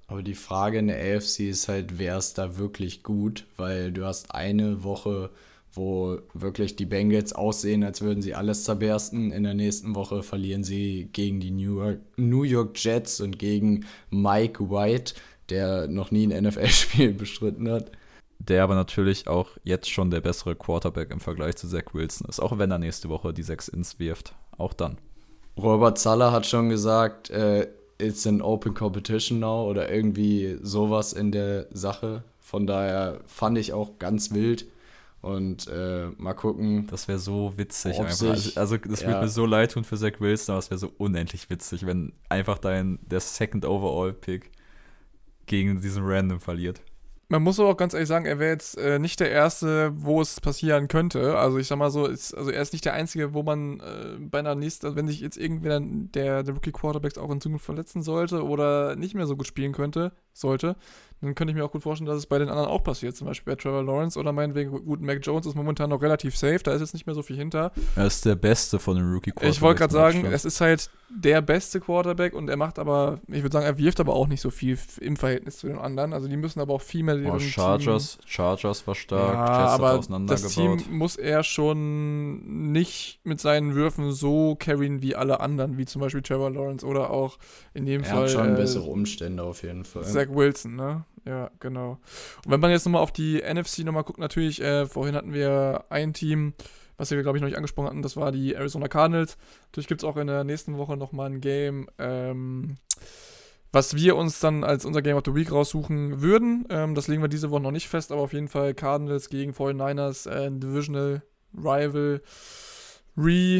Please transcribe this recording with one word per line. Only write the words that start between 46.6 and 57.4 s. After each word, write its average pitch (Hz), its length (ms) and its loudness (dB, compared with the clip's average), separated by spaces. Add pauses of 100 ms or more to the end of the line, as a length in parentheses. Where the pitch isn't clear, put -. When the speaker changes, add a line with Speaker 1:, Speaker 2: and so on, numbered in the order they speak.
Speaker 3:
Man 156 140 4
muss 190 160 2
aber 208 80 6
auch 190 100 4
ganz 180 160 0
ehrlich 156 140 0
sagen, 165 180 2
er 147 140 0
wär 156 80 2
jetzt, 160 300 -4
äh, 143 220 2
nicht 165 200 -2
der 175 100 4
Erste, 156 680 4
wo 151 240 2
es - 180 -2
passieren 143 480 2
könnte. 156 500 2
Also 131 200 4
ich 131 100 -2
sag 143 100 0
mal 143 140 2
so, 143 140 2
ist, - 280 -4
also 139 180 -4
er 143 100 -2
ist 143 100 -2
nicht 160 140 -6
der 156 80 0
Einzige, 156 400 -4
wo 151 100 -2
man, 151 380 -4
äh, 110 360 -12
bei 147 220 -4
einer 147 160 -2
nächsten, 151 300 -6
also 147 100 -4
wenn 151 120 -2
sich 151 120 -4
jetzt 151 160 -8
irgendwer 160 460 -2
der, 139 640 -2
der 139 100 -4
Rookie-Quarterbacks 147 640 -4
auch 147 120 -8
in 143 120 -4